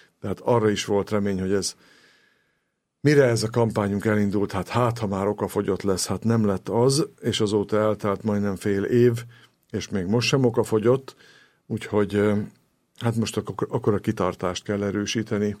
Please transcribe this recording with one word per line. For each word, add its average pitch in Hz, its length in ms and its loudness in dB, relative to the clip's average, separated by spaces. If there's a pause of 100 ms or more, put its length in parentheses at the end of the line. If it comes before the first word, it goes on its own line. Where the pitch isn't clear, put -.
(200)
tehát 98 200 -6
arra 113 300 2
is 104 140 -2
volt 101 260 -2
remény, 101 300 -2
hogy 95 120 -2
ez 95 220 -2 (1300)
mire 143 240 6
ez 117 180 2
a 107 80 -2
kampányunk 101 540 0
elindult, 101 480 0
hát, 95 160 -4
hát, 117 300 0
ha 113 80 -4
már 98 200 -2
okafogyott 101 560 -2
lesz, 95 240 -2
hát 95 180 -4
nem 113 200 2
lett 98 240 -2
az, 127 380 2 (140)
és 110 200 -2
azóta 104 380 0
eltelt 104 440 -2
majdnem 101 340 -2
fél 98 280 -2
év, 120 400 4 (460)
és 98 180 -8
még 95 180 -4
most 117 220 0
sem 135 160 2
okafogyott, 117 720 2 (500)
úgyhogy, 104 480 -2
ö, 104 240 2 (580)
hát 117 200 -2
most 113 200 -2
ak-, - 360 -4
akkor 117 220 0
a 98 40 0
kitartást 90 640 -2
kell 101 200 -4
erősíteni 104 800 -2